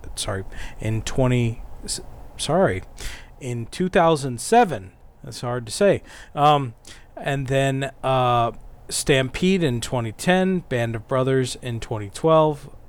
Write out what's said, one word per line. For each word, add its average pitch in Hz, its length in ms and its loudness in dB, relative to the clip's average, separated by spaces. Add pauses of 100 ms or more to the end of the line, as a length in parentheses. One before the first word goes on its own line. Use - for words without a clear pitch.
(160)
sorry, 98 280 -4 (360)
in 110 220 -2
twenty, 123 640 0 (200)
s-, - 180 -8 (360)
sorry, 143 460 2 (560)
in 120 280 -6
two 185 220 -2
thousand 151 520 2
seven. 156 500 2 (320)
That's 127 180 -12
hard 123 240 -4
to 107 60 -10
say. 190 320 2 (320)
Um, 143 380 4 (420)
and 139 320 -4
then, 135 440 0 (120)
uh, 123 480 2 (380)
Stampede 156 760 2
in 123 180 0
twenty 117 300 -4
ten, 185 480 2
Band 117 360 -2
of 113 120 -10
Brothers 131 540 0
in 117 180 -6
twenty 107 320 -8
twelve, 156 580 2 (200)